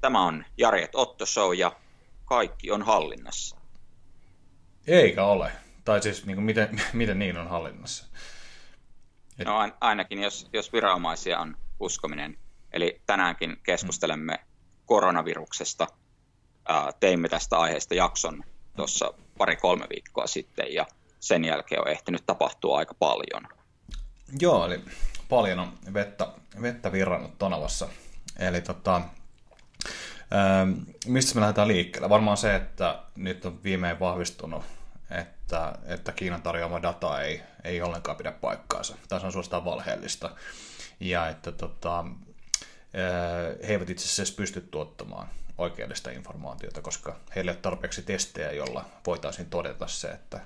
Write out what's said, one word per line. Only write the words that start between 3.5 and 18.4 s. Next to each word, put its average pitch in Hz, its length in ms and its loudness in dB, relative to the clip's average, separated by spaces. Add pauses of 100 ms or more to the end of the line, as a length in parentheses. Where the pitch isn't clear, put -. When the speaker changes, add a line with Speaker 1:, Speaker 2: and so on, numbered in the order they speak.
Speaker 2:
Eikä 139 380 8
ole. 95 280 4 (320)
Tai 104 180 6
siis, 101 240 -4
niinku, 98 160 -4
miten, 107 400 2
<laughs> - 100 -2
miten 113 260 2
niin 92 200 0
on 85 100 -6
hallinnassa? - 560 -6 (1300)
Et- 101 80 -4
Speaker 1:
No, 107 120 2
ain-, 107 220 0
ainakin 104 420 0
jos, - 300 -4
jos 107 200 -2
viranomaisia 87 680 2
on 78 160 -6 (240)
uskominen. 76 580 -6 (340)
Eli - 340 0
tänäänkin 87 560 0
keskustelemme 80 760 0
Speaker 2:
Hmm. - 500 -20
Speaker 1:
koronaviruksesta. 87 1000 2 (840)
Ää, 73 220 2 (100)
teimme 90 280 6
tästä - 300 0
aiheesta 82 360 0
jakson 85 480 0 (340)